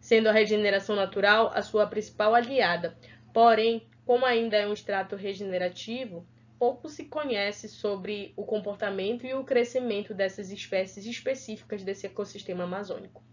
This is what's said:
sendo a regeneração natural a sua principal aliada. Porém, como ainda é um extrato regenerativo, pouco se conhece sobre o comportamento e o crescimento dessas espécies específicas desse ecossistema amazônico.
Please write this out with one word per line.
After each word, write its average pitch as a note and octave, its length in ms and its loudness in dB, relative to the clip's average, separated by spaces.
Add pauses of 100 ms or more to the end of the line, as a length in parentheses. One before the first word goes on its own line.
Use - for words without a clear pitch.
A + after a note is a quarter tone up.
sendo A3 280 4
a G#3+ 40 6
regeneração G#3 640 2
natural G3+ 580 4
a G3+ 80 0
sua G#3 240 2
principal G#3+ 480 0
aliada. G#3+ 640 2 (340)
Porém, A3+ 540 6 (180)
como B3 220 4
ainda A3+ 300 2
é G#3 100 4
um G#3 60 -2
extrato G3 420 -4
regenerativo, F#3+ 1120 -6 (320)
pouco C4 300 0
se D#4 160 -14
conhece G#3+ 640 -4
sobre G3+ 680 -6
o G3+ 80 -8
comportamento G#3 800 -4
e B3+ 80 -8
o C4 120 -4
crescimento A#3+ 680 0
dessas F#3+ 380 -4
espécies G3 560 -6
específicas A3 760 -8
desse G3 200 -6
ecossistema G3 600 -8
amazônico. F#3 580 -10 (100)